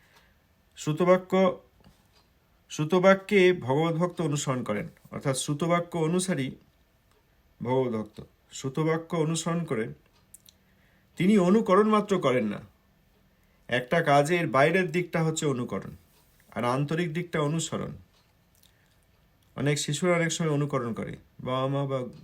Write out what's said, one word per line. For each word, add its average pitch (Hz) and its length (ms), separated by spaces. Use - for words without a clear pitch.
শ্রুত 151 240
বাক্য, 185 600
শ্রুত 151 260
বাক্যে 190 580
ভগবত 156 400
ভক্ত 175 280
অনুসরণ 143 420
করেন, 101 240
অর্থাৎ 131 260
শ্রুত 147 260
বাক্য 170 360
অনুসারী 160 520
ভগবত 127 280
ভক্ত। 110 300
শ্রুত - 280
বাক্য 160 380
অনুসরণ 165 460
করেন, 127 300
তিনি 196 200
অনুকরণ 196 520
মাত্র 208 300
করেন 127 260
না। 101 160
একটা 127 340
কাজের 147 460
বাইরের 160 440
দিকটা 175 320
হচ্ছে 156 220
অনুকরণ, 120 460
আর 113 80
আন্তরিক 147 500
দিকটা 165 280
অনুসরণ। 147 500
অনেক 143 240
শিশুরা 175 340
অনেক 165 180
সময় 165 180
অনুকরণ 143 440
করে, 101 240
বাবা 127 280
মা 139 180
বা 135 180